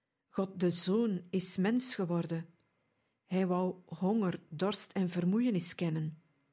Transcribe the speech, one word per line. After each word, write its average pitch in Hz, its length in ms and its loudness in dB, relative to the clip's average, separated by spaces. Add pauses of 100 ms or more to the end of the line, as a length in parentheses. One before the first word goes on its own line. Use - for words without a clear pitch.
(280)
God 190 320 -4
de 180 100 4
Zoon 190 600 0
is 185 260 0
mens 226 380 0
geworden. 170 520 -2 (800)
Hij 185 220 0
wou 180 280 2 (120)
honger, 190 640 0
dorst 185 440 -2
en 185 160 0
vermoeienis 180 680 2
kennen. 156 480 -2 (300)